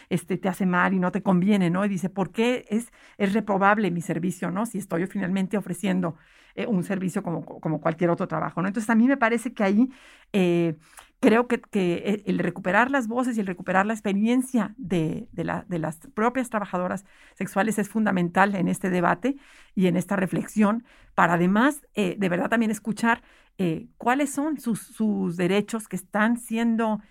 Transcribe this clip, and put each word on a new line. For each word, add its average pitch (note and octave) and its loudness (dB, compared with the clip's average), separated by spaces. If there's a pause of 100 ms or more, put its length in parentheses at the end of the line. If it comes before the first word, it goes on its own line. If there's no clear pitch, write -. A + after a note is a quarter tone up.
este, F3+ -2
te G3 -2
hace F#3 -2
mal F3+ 2
y F#3+ 2
no F3+ 0
te F#3+ -2
conviene'", F#3+ 4
¿no? F#3 0
Y G#3 0
dice, F#3+ -2
"¿Por F#3+ -4
qué A#3+ 0
es, A3+ -2 (280)
es G3+ 0
reprobable G#3 2
mi F3 -2
servicio, E3+ -4
no? F#3+ -2
Si A3+ -6
estoy F3 -2
finalmente F#3+ -2
ofreciendo, F3+ -2 (380)
eh, - -6
un F#3+ 0
servicio F#3+ -4
como, E3 -6
como - -6
cualquier E3 0
otro F3 0
trabajo", D#3+ -4
¿no? F#3+ -2
Entonces, G#3+ -4
a A#3 4
mí A3+ 6
me C#4 4
parece A#3 0
que G#3+ -2
ahí, G#3 4 (420)
eh, E3+ 2 (440)
creo A#3+ 4
que, A#3+ -2
que F3+ 0
el, G3+ -2
el F#3 0
recuperar F#3 0
las C4 0
voces B3 -2
y A3+ 0
el G3+ -4
recuperar F#3 0
la A3 -2
experiencia A3 0
de, E3 -2
de E3 -6
la, E3+ -4
de E3+ -4
las D#3+ -6 (180)
propias A#3+ -2
trabajadoras F#3+ -4 (300)
sexuales G3+ -2
es G3+ -4
fundamental F#3+ 2
en F3+ 0
este F#3 -2
debate F3+ 0 (400)
y F#3 4
en F3 2
esta F#3 -2
reflexión G3+ 0 (320)
para F3 4
además, G#3 2 (120)
eh, F#3+ 0
de F#3+ 0
verdad F3 0
también A3+ 2
escuchar, A3+ -2 (380)
eh, E3 -2
cuáles C#4 0
son D4 -4
sus, A3+ -2
sus G3 -2
derechos G#3 0
que F#3+ -6
están G#3+ 0
siendo, A3+ -2 (100)